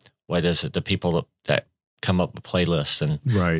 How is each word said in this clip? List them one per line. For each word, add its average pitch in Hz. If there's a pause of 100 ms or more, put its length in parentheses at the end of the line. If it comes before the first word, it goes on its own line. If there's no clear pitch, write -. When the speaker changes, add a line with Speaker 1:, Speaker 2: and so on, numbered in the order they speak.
(280)
Speaker 1:
what 85
is 85
it? -
The 85
people 90
that, 82 (200)
that - (360)
come 90
up -
with -
playlists 85
and 76
Speaker 2:
Right. 90